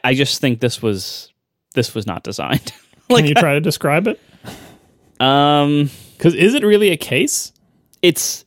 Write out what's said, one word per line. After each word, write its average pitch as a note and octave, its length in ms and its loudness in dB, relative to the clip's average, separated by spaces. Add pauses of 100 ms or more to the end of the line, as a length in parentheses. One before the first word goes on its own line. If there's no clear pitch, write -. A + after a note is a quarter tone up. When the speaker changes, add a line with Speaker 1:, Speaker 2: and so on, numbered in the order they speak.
Speaker 1:
I C3 100 2
just C3+ 260 -2
think A#2+ 200 -2
this B2 200 -4
was, - 520 -8 (420)
this A#2+ 220 -4
was G#2 100 -8
not F2+ 160 -10
designed. - 560 -8
<laughs> - 40 -20 (260)
Like, A#3+ 140 4
Speaker 2:
Can D3 60 0
you D3 80 0
try D#3 180 2
to D3+ 60 0
describe E3 480 -2
it? - 120 -6 (1000)
Speaker 1:
Um, C#3+ 720 2 (280)
Speaker 2:
'Cause E3+ 160 4
is G#3+ 200 4
it B3+ 100 0
really G#3 260 4
a D#3+ 60 0
case? - 560 -4 (500)
Speaker 1:
It's, - 440 0